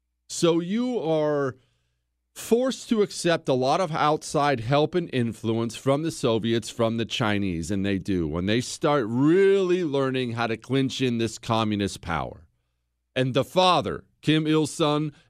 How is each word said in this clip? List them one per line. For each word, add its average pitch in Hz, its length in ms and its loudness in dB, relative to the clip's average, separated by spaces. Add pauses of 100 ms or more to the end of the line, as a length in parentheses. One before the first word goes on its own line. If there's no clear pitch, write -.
(300)
So 170 300 2
you 226 380 -4
are 151 560 0 (840)
forced 240 500 0
to 214 140 2
accept 165 460 -2
a 147 40 4
lot 131 280 2
of 175 100 -2
outside 147 720 0
help 143 340 2
and 170 180 -2
influence 113 600 -2
from 139 280 0
the 160 80 -2
Soviets, 113 600 0
from 113 260 0
the 113 80 -2
Chinese, 101 680 -2
and 98 140 0
they 98 140 0
do. 87 300 -2
When 87 180 -2
they 110 140 2
start 147 480 0
really 180 720 4
learning 131 500 -2
how 117 140 -2
to 113 100 -2
clinch 131 460 -2
in 120 160 0
this 113 180 -2
communist 107 640 -2
power. 73 460 -8 (680)
And 131 180 0
the 131 100 2
father, 160 600 2 (180)
Kim 156 240 2
Il-sung, 151 680 0 (180)